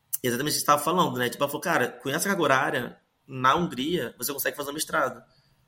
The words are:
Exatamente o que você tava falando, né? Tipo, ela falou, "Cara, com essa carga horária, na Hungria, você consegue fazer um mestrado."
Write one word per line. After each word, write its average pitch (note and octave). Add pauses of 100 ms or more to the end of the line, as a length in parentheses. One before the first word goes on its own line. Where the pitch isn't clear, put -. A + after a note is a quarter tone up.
(220)
Exatamente B2
o -
que -
você -
tava D3
falando, D#3+
né? B2
Tipo, -
ela C#3
falou, D3
"Cara, C#3+
com -
essa E3+
carga F3+
horária, C3+ (300)
na C3
Hungria, C#3+
você B2+
consegue C3+
fazer C#3+
um C#3+
mestrado." D3 (460)